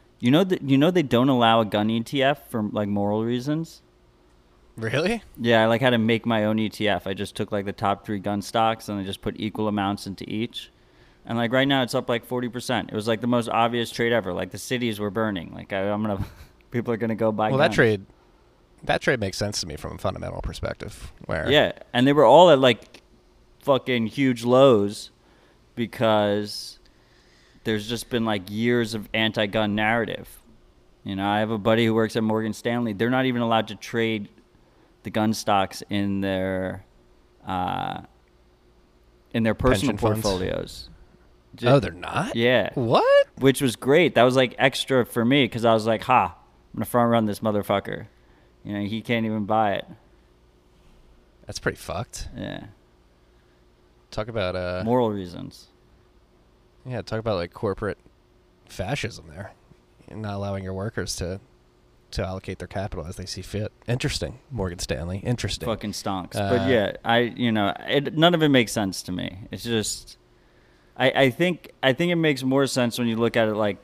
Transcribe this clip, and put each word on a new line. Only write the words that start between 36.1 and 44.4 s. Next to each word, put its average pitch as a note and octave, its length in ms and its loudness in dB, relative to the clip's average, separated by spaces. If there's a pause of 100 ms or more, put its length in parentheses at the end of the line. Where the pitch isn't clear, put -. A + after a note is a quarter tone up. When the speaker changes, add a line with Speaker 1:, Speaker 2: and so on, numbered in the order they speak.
Speaker 1:
their, F#2+ 640 -2 (640)
uh, F#2 540 -4 (1300)
in A#2 100 0
their A2 120 2
personal B2+ 380 2
Speaker 2:
Pension G2+ 60 -4
funds? A2 240 0
Speaker 1:
portfolios. F2+ 680 -4 (640)
Ju- A#2+ 140 -2
Speaker 2:
Oh, C#3 100 6
they're F#2 140 -2
not? F2 420 -6
Speaker 1:
Yeah. A#2 400 2
Speaker 2:
What? D4+ 540 4 (100)
Speaker 1:
Which C3+ 240 4
was A#2+ 140 0
great. C#3+ 380 4
That A#2 100 6
was, B2+ 120 4
like, B2+ 220 2